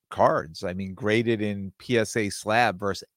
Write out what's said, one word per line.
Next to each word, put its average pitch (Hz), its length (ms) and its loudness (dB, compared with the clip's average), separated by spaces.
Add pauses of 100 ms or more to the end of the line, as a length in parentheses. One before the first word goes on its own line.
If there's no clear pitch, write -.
cards. 120 540 2
I 90 100 -6
mean, 95 200 -8
graded 110 480 2
in 101 360 -6
P 123 200 -2
S 107 180 0
A 107 140 0
slab 104 500 0
versus 98 380 -4